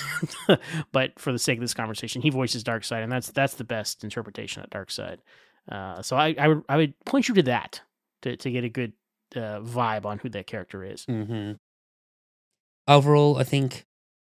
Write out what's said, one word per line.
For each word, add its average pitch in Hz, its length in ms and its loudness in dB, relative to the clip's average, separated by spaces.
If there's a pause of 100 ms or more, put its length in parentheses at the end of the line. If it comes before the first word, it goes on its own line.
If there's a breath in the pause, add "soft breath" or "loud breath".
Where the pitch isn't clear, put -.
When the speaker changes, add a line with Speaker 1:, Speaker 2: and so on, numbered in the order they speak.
(920 loud breath)
Speaker 1:
but 131 260 0
for 139 140 -2
the 120 60 0
sake 120 200 0
of 120 40 -4
this 120 120 -4
conversation, 113 480 -6
he 151 80 4
voices 127 340 0
Darkseid, 113 380 -4
and 113 80 -4
that's, 127 200 -4
that's 139 240 0
the 120 100 -8
best 110 400 -6
interpretation 107 580 -8
of - 80 -18
Darkseid. 95 480 -8 (500 soft breath)
Uh, 95 340 -8
so 127 140 -2
I, 156 220 4
I 147 100 4
would, 156 200 4
I 135 80 2
would 151 180 2 (100)
point - 240 2
you 247 80 2
to 185 80 8
that 120 360 -2 (420)
to, 120 140 -4
to - 140 -6
get 120 140 -2
a 120 40 -2
good, 113 240 -4 (440)
uh, 107 240 -6
vibe 113 460 -2
on 104 120 -6
who 127 120 -8
that 101 160 -8
character 95 380 -10
is. 98 220 -12
Speaker 2:
Mm-hmm. 107 460 -4 (1400)
Overall, 147 500 8
I 131 60 4
think 135 400 0 (400)